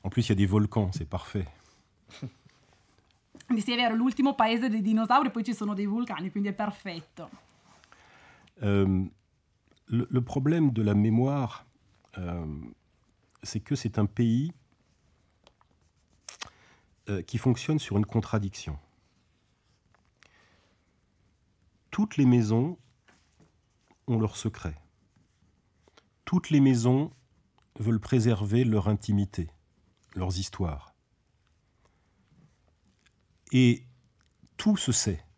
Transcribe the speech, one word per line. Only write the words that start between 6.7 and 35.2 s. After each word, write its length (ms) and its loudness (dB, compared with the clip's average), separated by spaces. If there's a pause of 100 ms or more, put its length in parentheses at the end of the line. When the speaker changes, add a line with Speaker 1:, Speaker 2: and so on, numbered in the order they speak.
Speaker 1:
Euh, 420 2 (800)
le, 220 0
le 120 0
problème 500 0
de 100 -2
la 120 2
mémoire, 720 0 (520)
euh, 440 -8 (840)
c'est 160 -8
que 160 -4
c'est 240 -4
un 60 4
pays, 480 0 (2500)
euh, 140 -4
qui 140 -6
fonctionne 400 0
sur 200 -2
une 80 4
contradiction. 720 -4 (3000)
Toutes 260 -2
les 100 4
maisons 520 2 (1300)
ont 100 0
leurs 200 -2
secrets. 400 -8 (1500)
Toutes 280 -2
les 100 6
maisons 500 4 (680)
veulent 220 0
préserver 640 2
leur 240 2
intimité, 600 -2 (640)
leurs 260 -4
histoires. 540 -6 (2500)
Et 320 4 (720)
tout 220 2
se 160 -2
sait. 320 -2 (120)